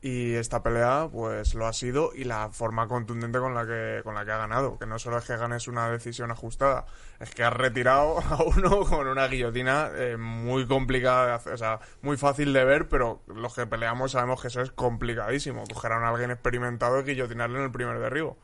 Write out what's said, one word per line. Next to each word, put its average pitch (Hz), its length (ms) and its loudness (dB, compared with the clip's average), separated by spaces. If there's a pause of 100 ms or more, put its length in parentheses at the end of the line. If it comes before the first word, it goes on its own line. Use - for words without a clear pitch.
Y 123 280 -2
esta 117 280 -4
pelea, 120 480 2
pues, 110 440 -2
lo 113 120 -2
ha 113 60 -2
sido 127 420 0
y 135 100 -8
la 107 260 -4
forma 113 360 -2
contundente 117 520 -2
con 127 160 0
la 117 100 -2
que, 113 400 -4
con 110 100 -8
la 104 120 -6
que 107 60 -4
ha 110 40 -2
ganado. 113 420 -2
Que - 60 -8
no 110 140 -6
solo 117 180 -4
es 117 80 -2
que 127 100 -4
ganes 117 320 -4
una 117 220 -2
decisión 117 420 -6
ajustada, 127 540 0 (340)
es 113 120 -12
que - 120 -2
has 117 120 4
retirado 131 640 4
<laughs> 165 120 0
a 160 120 2
uno 196 380 6
con 156 260 4
una 135 220 2
guillotina, 127 680 0
eh, 117 240 -2
muy 117 480 -2
complicada 127 640 4
de 120 40 2
hacer, 120 220 -4
o - 20 -8
sea, 110 240 -2 (220)
muy 143 160 -2
fácil 143 340 2
de 131 140 6
ver, 147 200 6
pero 120 420 0
los 113 260 -8
que 120 120 -2
peleamos 117 460 -2
sabemos 127 300 0
que 127 60 -6
eso 123 120 -4
es 131 120 -2
complicadísimo. 117 1000 -2
Coger 113 200 -4
a 113 40 2
un 117 80 0
alguien 120 280 0
experimentado 120 680 0
y 135 40 -4
guillotinarle 123 560 -4
en 135 40 0
el 131 80 -4
primer 120 260 -4
derribo. 131 460 -2